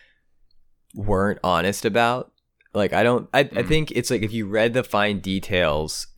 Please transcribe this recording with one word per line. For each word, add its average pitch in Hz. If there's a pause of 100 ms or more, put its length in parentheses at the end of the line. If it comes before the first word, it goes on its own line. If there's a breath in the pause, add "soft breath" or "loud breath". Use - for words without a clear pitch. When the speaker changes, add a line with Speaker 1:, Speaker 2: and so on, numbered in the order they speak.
(960 soft breath)
Speaker 1:
weren't 101
honest 90
about. 117 (400)
Like, 104
I 92
don't, 120
I, 131
I 143
Speaker 2:
Mm. 117
Speaker 1:
think 156
it's -
like, 113
if 110
you 110
read 110
the 127
fine 104
details, 87 (120)